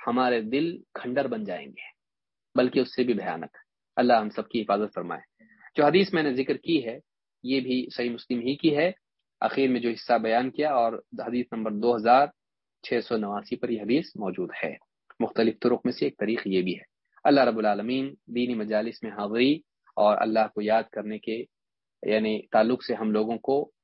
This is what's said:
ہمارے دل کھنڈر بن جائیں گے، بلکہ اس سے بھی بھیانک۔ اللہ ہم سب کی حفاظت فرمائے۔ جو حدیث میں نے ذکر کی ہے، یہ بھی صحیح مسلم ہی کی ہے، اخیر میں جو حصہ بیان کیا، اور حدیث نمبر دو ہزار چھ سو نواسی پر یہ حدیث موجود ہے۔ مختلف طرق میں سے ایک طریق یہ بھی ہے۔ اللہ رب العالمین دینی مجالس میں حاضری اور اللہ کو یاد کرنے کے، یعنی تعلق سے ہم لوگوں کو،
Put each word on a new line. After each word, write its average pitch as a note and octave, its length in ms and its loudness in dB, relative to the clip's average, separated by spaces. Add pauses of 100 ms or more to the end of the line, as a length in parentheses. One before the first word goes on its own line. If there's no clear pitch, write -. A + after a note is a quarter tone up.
ہمارے B2 340 2
دل D3 360 -2 (160)
کھنڈر C3 340 -4
بن A2 160 -6
جائیں F2 240 -8
گے، - 280 -20 (600)
بلکہ B2+ 220 2
اس B2 160 0
سے B2+ 80 2
بھی B2 100 2
بھیانک۔ F2 440 -6 (380)
اللہ B2 180 4
ہم G#2+ 160 2
سب G#2+ 200 -8
کی A#2 120 -2
حفاظت G#2 320 0
فرمائے۔ F2 280 -8 (540)
جو D3 100 4
حدیث F3+ 280 4
میں D#3+ 100 2
نے C#3+ 100 0
ذکر C3 240 -2
کی D3+ 280 0
ہے، A#2+ 140 -8 (440)
یہ C3 160 0
بھی B2+ 280 -2 (100)
صحیح A#2+ 120 -2
مسلم A#2+ 300 -4
ہی B2+ 160 -2
کی D3+ 220 2
ہے، E3+ 140 2 (480)
اخیر C3 300 0
میں B2 100 0
جو A#2 100 -2
حصہ A#2 280 0
بیان A2+ 340 0
کیا، D3 220 -2
اور A#2 200 2 (340)
حدیث A#2+ 240 -2
نمبر A2 200 -4
دو A#2 240 2
ہزار A#2+ 320 6 (540)
چھ B2 260 -2
سو A#2 100 -2
نواسی G#2 380 -6
پر A#2+ 140 -6
یہ A2 120 -2
حدیث B2 240 0 (100)
موجود F#2 340 -6 (140)
ہے۔ D#2 120 -6 (440)
مختلف A2+ 420 0
طرق A#2+ 220 2
میں B2 100 -2
سے - 120 -4
ایک - 120 -4
طریق G#2+ 280 -2
یہ F#2+ 160 0
بھی F2+ 140 -2
ہے۔ - 80 -16 (400)
اللہ C#3+ 160 6
رب A#2+ 180 2
العالمین A2+ 580 -2 (120)
دینی A#2+ 280 -2
مجالس G#2+ 480 -4
میں A2 80 -8
حاضری A2 440 0 (400)
اور G#2 220 6
اللہ A2 380 2
کو G#2+ 60 -4
یاد G#2+ 220 2
کرنے G#2+ 360 -8
کے، A2+ 240 -6 (580)
یعنی G#2+ 460 0
تعلق A#2 380 2
سے A#2+ 80 -2
ہم G#2+ 180 -2
لوگوں G#2+ 260 0
کو، C#3 340 -2 (120)